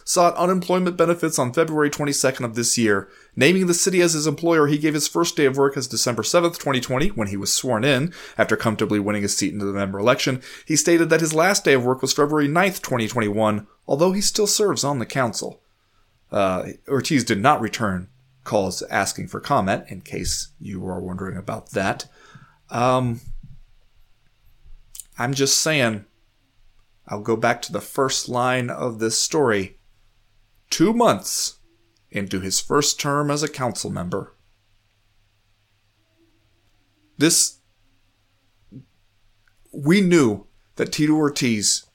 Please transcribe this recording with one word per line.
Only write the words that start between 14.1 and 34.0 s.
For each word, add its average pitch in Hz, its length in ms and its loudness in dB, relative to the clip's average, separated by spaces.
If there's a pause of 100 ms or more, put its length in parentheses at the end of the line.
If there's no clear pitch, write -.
he 196 80 -2
still 202 280 0
serves 202 360 0
on 139 160 -2
the 151 60 -4
council. - 560 -4 (720)
Uh, 95 300 0 (220)
Ortiz 131 380 0
did 110 160 0
not 131 220 2
return 95 480 -4 (340)
calls 95 460 -2
asking 98 400 -2
for - 100 -10
comment, 113 480 0
in 95 140 -14
case - 480 -8 (100)
you 95 260 -10
are 92 140 -8
wondering 92 380 -8
about - 320 -10
that. 101 380 -4 (600)
Um, 123 520 0 (2000)
I'm 123 160 -4
just 135 260 2
saying, 120 460 0 (1040)
I'll 104 140 -8
go 113 140 0
back 117 280 0
to - 80 -12
the 101 100 -4
first - 460 -2
line 123 440 0
of 117 260 -6
this 113 220 0
story. 113 580 0 (920)
Two 185 200 4
months 214 680 0 (500)
into 98 300 -4
his 95 200 -2
first - 400 0
term 143 300 -2
as 147 140 -2
a 151 40 -2
council 120 440 -6
member. 95 420 -8 (2750)